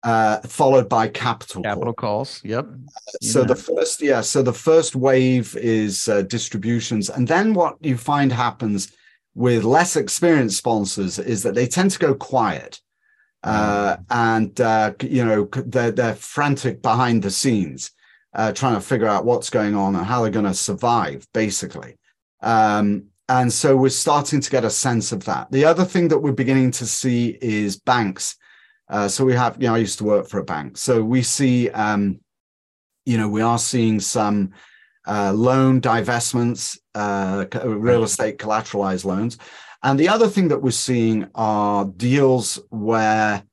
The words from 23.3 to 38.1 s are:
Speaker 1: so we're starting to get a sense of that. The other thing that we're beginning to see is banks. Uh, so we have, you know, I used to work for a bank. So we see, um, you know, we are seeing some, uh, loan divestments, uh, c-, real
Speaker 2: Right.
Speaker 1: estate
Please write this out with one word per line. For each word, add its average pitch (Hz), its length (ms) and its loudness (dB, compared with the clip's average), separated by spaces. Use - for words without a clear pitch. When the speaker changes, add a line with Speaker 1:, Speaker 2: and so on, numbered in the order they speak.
Speaker 1:
so 135 240 4
we're 131 140 4
starting 147 500 0
to - 100 -6
get 123 140 0
a 107 60 0
sense 117 420 -2
of 98 140 -8
that. 71 260 -6
The 135 120 4
other 165 200 6
thing 180 240 0
that 156 100 4
we're 143 140 0
beginning 127 400 2
to 120 140 -6
see 120 540 -2
is 104 360 -2
banks. 113 580 -2
Uh, 104 180 -2
so 113 180 0
we 127 100 4
have, 123 280 0
you 120 60 2
know, 113 80 2
I - 20 2
used 107 200 -2
to 107 60 -6
work 104 220 2
for 101 140 -6
a - 40 -8
bank. 73 320 -8
So 113 280 0
we 123 180 2
see, 123 480 0
um, 104 480 -2
you 120 120 2
know, 107 100 0
we 107 140 -2
are 117 160 2
seeing 113 420 0
some, 104 500 0
uh, 101 260 -2
loan 131 480 4
divestments, 120 960 -2
uh, 98 560 -2
c-, - 160 -6
real 113 320 2
Speaker 2:
Right. 110 40 2
Speaker 1:
estate 107 340 -4